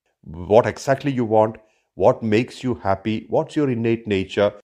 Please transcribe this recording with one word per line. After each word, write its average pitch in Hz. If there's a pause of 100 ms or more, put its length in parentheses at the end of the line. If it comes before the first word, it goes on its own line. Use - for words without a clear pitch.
(220)
what 87
exactly 135
you 123
want, 110 (400)
what 117
makes 113
you 123
happy, 107
what's 151
your 147
innate 117
nature, 101 (120)